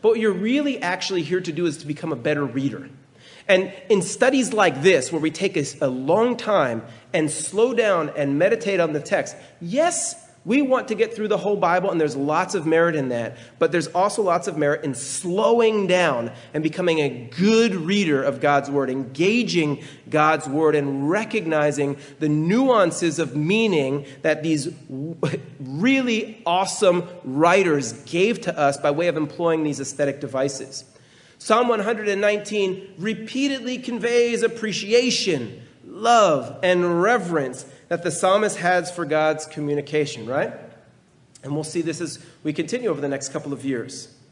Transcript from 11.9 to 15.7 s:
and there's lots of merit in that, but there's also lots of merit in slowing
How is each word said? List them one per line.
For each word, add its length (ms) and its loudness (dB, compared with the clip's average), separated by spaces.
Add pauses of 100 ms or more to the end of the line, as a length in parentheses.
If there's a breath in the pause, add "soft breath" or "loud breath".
and 100 0
there's 160 0
lots 380 0
of 100 -2
merit 300 4
in 160 -2
that, 260 -4 (220 loud breath)
but 120 2
there's 180 -2
also 340 0
lots 260 0
of 80 -6
merit 260 0
in 120 -4
slowing 920 0